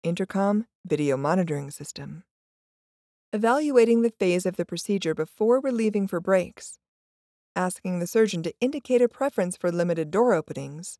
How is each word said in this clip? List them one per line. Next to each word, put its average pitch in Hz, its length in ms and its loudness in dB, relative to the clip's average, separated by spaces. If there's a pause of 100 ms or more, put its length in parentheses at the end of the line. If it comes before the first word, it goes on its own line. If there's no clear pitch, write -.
intercom, 196 600 0 (200)
video 147 320 0
monitoring 147 520 -2
system, 147 540 -14 (1080)
evaluating 233 720 4
the 233 80 2
phase 180 360 0
of 180 100 -2
the 170 100 -2
procedure 175 480 -4
before 214 460 0
relieving 220 480 0
for 175 120 -2
breaks, - 600 -2 (760)
asking 180 440 -4
the 175 80 -4
surgeon 208 340 2
to 165 180 -6
indicate 254 420 0
a 240 60 4
preference 220 480 -2
for 175 160 -2
limited 170 380 0
door 220 240 4
openings 151 680 -6